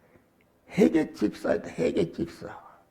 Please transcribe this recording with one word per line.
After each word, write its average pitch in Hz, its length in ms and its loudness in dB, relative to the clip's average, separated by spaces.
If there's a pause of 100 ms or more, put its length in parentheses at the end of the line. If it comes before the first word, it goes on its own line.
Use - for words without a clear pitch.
(720)
회계집사였다. - 960 2
회계집사. - 920 -4 (300)